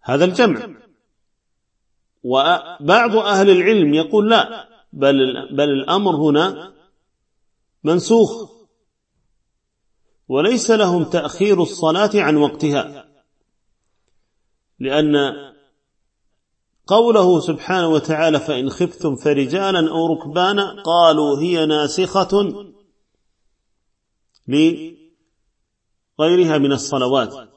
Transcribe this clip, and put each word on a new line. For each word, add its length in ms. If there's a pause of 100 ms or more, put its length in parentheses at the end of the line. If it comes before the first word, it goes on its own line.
هذا 220
الجمع. 440 (1500)
وبعض 920
أهل 340
العلم 440
يقول: 360
لا، 400 (240)
بل، 220 (400)
بل 140
الأمر 460
هنا 580 (1080)
منسوخ، 680 (1800)
وليس 440
لهم 320
تأخير 580
الصلاة 540
عن 220
وقتها، 680 (1700)
لأن 360 (1700)
قوله 520
سبحانه 480
وتعالى: 520
'فإن 300
خفتم 460
فرجالا 760
أو 220
ركبانا'، 680
قالوا 560
هي 260
ناسخة 880 (1900)
لغيرها 2000
من 140
الصلوات 840